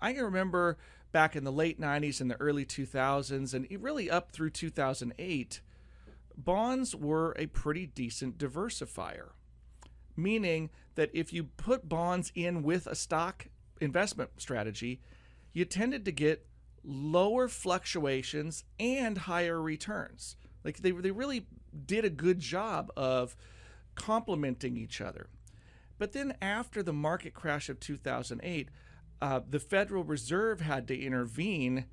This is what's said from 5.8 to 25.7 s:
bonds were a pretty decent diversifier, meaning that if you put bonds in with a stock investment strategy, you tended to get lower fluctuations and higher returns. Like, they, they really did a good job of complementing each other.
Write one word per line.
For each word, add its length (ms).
bonds 600
were 420
a 80
pretty 400
decent 520
diversifier, 880
meaning 540
that 160
if 200
you 120
put 440
bonds 460
in 280
with 260
a 80
stock 500
investment 580
strategy, 640
you 120
tended 400
to 80
get 340
lower 600
fluctuations 1160
and 380
higher 420
returns. 760
Like, 140
they, 120
they 200
really 360
did 180
a 60
good 300
job 560
of 400
complementing 840
each 240
other. 280